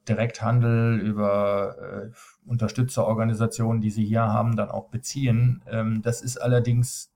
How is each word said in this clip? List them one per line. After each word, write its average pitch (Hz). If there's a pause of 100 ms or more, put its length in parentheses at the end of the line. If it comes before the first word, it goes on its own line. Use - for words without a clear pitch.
Direkthandel, 117
über, 101
äh, 98 (380)
Unterstützerorganisationen, 113
die 107
sie 107
hier 110
haben, 113
dann 104
auch -
beziehen. 123
Ähm, 110
das 120
ist -
allerdings 123